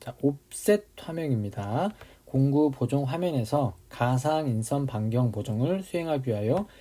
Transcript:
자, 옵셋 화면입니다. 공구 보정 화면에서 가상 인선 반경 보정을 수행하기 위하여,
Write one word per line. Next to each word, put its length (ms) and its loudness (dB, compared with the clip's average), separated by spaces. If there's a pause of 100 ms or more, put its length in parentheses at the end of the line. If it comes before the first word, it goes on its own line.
자, 200 -14
옵셋 680 0 (100)
화면입니다. 960 -2 (320)
공구 440 4
보정 340 0
화면에서 720 0 (120)
가상 600 0
인선 380 0
반경 460 0
보정을 500 -2
수행하기 480 -2
위하여, 360 0 (140)